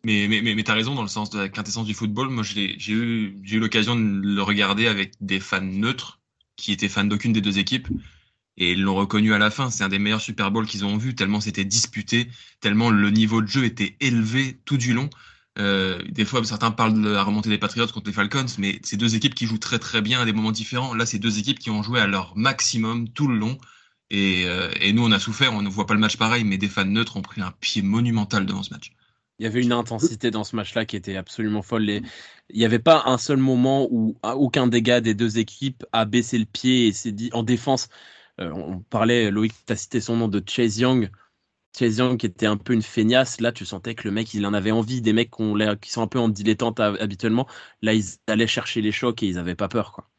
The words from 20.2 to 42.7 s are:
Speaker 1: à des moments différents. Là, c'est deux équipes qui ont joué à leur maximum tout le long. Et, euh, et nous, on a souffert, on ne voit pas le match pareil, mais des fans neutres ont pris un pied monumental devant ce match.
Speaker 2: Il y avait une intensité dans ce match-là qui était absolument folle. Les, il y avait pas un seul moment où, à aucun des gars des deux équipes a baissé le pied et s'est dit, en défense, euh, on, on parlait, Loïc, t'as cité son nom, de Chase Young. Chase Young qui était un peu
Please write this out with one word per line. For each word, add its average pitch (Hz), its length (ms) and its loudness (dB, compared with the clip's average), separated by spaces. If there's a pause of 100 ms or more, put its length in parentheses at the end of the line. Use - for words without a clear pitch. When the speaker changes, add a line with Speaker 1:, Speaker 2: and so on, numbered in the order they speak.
Speaker 1:
à 120 40 2
des 110 80 2
moments 107 200 0
différents. 120 420 -4
Là, 113 120 0
c'est 117 120 -4
deux 104 200 0
équipes 113 200 -2
qui - 120 -8
ont 107 120 0
joué 113 180 0
à 104 60 4
leur 98 300 -2
maximum 117 720 0
tout 143 200 0
le 120 100 2
long. 117 200 -2 (520)
Et, 95 360 2
euh, 87 240 -2 (100)
et 101 120 4
nous, 120 120 4
on 113 80 6
a 98 60 6
souffert, 120 340 0
on 104 100 -2
ne 101 60 -2
voit 98 180 -2
pas 107 80 0
le 104 60 2
match 107 160 2
pareil, 117 280 2
mais 98 140 0
des 101 100 0
fans 98 160 -2
neutres 107 320 0
ont 98 60 -6
pris - 180 -12
un 92 200 -6
pied - 220 -2
monumental 107 640 0
devant 98 160 -4
ce - 100 -12
match. - 200 -18 (480)
Speaker 2:
Il 107 40 -6
y - 20 -4
avait 117 160 0
une 120 100 2
intensité 117 580 -2
dans 107 140 -4
ce - 100 -8
match-là 110 300 -2
qui 113 120 -8
était 95 200 -8
absolument 107 460 -4
folle. 110 200 -2
Les, 104 200 0 (480)
il 110 100 -4
y 117 40 6
avait 113 140 4
pas 151 280 6
un 127 120 2
seul 139 200 0
moment 131 520 4
où, 113 320 0
à 107 140 -4
aucun 131 320 4
des 117 140 4
gars 120 180 4
des 113 140 2
deux 110 240 0
équipes 127 540 -4
a 113 120 2
baissé 117 340 0
le 110 60 0
pied 123 420 2
et 107 60 6
s'est - 180 -6
dit, 110 220 -6
en 113 100 -2
défense, 123 460 0 (520)
euh, 87 120 -6
on, 82 220 -8
on 90 60 -8
parlait, 113 500 2
Loïc, 107 220 0 (140)
t'as 113 100 -2
cité - 240 -4
son 117 160 -2
nom, 117 120 2
de 98 180 0
Chase 113 320 0
Young. 123 320 2 (640)
Chase 113 220 2
Young 127 200 2
qui 117 80 -4
était 104 200 -2
un 107 100 2
peu 101 160 -4